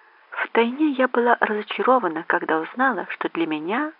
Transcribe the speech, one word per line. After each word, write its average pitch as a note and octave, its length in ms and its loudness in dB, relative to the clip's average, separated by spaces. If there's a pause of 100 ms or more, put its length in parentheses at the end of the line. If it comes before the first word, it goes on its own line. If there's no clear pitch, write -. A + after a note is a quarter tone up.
(320)
Втайне B3 600 0
я B3+ 180 0
была A#3+ 320 4
разочарована, G#3 840 0
когда D#3+ 360 0
узнала, G3 500 -2
что - 200 -6
для E3 160 -2
меня F3+ 540 -4